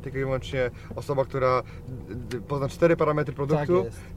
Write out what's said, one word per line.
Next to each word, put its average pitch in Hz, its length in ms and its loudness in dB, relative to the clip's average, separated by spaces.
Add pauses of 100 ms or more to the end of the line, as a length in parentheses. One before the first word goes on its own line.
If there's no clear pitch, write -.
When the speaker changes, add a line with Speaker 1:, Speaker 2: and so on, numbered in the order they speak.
Speaker 1:
tylko 131 180 -6
i - 20 0
wyłącznie 131 500 0 (240)
osoba, 131 300 0
która 127 360 2
d-, - 540 -10
d-, 120 260 -6
pozna 139 280 -2
cztery 165 280 6
parametry 147 380 2
produktu, 147 420 2
Speaker 2:
Tak 190 80 2
jest. 110 140 -8 (160)